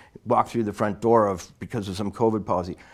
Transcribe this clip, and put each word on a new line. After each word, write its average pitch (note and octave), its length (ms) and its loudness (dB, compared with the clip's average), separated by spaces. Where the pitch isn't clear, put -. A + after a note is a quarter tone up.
walk A#2 220 2
through A#2 160 -2
the G#2 80 -4
front G#2 280 -2
door A2+ 260 6
of F#2+ 240 -4
because G2 280 -6
of F#2 80 -6
some G2+ 140 -4
covid A2 340 0
policy. F2+ 320 -4